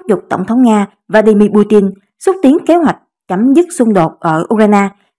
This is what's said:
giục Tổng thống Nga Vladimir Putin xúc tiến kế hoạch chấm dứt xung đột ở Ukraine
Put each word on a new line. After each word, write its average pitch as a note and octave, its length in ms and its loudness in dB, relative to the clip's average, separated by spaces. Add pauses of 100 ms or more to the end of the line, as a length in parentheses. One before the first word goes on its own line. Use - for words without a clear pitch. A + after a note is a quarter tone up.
giục F#3 120 -2 (100)
Tổng F3+ 140 -4
thống A3+ 180 -2
Nga G#3+ 240 0 (220)
Vladimir G#3 440 2
Putin G#3 380 2 (280)
xúc F#4+ 240 -2
tiến C#4 140 4 (100)
kế E4+ 100 2
hoạch C#4+ 220 -2 (300)
chấm A3+ 260 -2
dứt F4 160 2
xung A3+ 220 -2
đột E3+ 280 0
ở E3 340 -4
Ukraine G#3 340 2 (300)